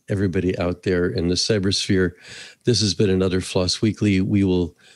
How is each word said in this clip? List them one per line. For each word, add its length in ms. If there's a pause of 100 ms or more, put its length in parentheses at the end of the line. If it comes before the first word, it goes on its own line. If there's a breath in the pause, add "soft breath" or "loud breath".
everybody 480
out 280
there 220
in 200
the 80
cybersphere. 800 (520 loud breath)
This 160
has 140
been 160
another 300
Floss 420
Weekly. 380
We 240
will 320 (200 soft breath)